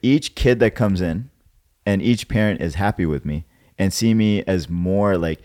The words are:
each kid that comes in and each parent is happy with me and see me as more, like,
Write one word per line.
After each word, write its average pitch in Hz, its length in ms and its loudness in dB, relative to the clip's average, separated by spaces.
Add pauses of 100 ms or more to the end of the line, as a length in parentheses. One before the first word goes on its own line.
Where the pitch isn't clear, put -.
each 143 340 0
kid 123 260 2
that 110 100 4
comes 98 320 0
in 90 260 -4 (560)
and 101 160 2
each 113 280 0
parent 107 340 0
is 80 140 -4
happy 98 280 -2
with 73 220 -2
me 76 180 -6 (340)
and 95 140 0
see 113 220 2
me 107 300 2
as 87 260 -2
more, 95 480 0
like, 80 260 -4